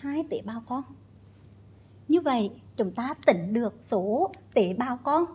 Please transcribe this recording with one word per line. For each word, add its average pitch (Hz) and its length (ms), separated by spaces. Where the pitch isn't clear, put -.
hai 285 300
tế - 120
bào 226 240
con. 262 160
Như 320 120
vậy, 240 300
chúng 190 160
ta 262 220
tính 185 260
được 226 280
số 226 500
tế 185 200
bào 247 220
con 302 280